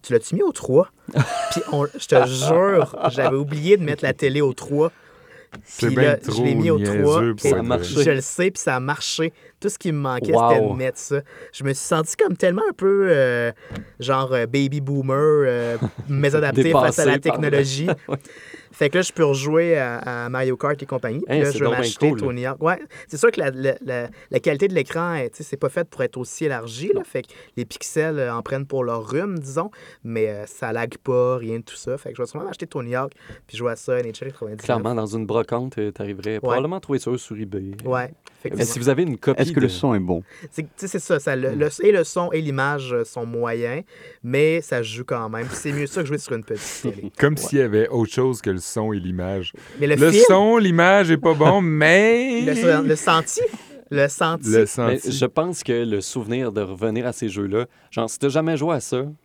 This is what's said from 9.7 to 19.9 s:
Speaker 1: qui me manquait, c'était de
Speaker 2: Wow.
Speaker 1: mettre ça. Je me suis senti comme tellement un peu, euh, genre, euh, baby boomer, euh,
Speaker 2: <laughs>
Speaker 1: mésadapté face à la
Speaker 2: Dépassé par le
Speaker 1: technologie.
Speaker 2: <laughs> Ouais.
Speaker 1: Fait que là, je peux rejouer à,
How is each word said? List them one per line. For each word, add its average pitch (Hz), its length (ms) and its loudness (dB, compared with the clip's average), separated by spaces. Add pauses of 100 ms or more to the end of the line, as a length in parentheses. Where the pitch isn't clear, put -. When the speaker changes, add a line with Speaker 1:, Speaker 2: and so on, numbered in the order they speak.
Speaker 1:
qui 175 120 -2
me 151 60 0
manquait, 127 360 -2
c'était 117 280 4
de 107 60 0
Speaker 2:
Wow. 101 80 -2
Speaker 1:
mettre 131 240 -4
ça. 143 220 -4 (300)
Je - 120 -12
me 139 100 -2
suis - 140 -8
senti 160 280 0
comme 330 220 0
tellement 185 320 0
un - 40 -6
peu, 196 360 2
euh, 123 420 2 (480)
genre, 131 340 0
euh, 117 120 2
baby 139 360 0
boomer, 135 360 -2
euh, 131 600 2 (160)
Speaker 2:
<laughs> 139 160 -12
Speaker 1:
mésadapté 143 640 2
face 147 280 4
à 147 60 4
la 143 120 4
Speaker 2:
Dépassé 151 120 0
par - 80 0
le 156 40 -4
Speaker 1:
technologie. 139 520 0
Speaker 2:
<laughs> - 140 -8
Ouais. 143 100 -4 (540)
Speaker 1:
Fait 147 180 0
que 170 80 0
là, 185 60 2
je - 100 -6
peux 165 100 2
rejouer 151 540 2
à, 120 480 -4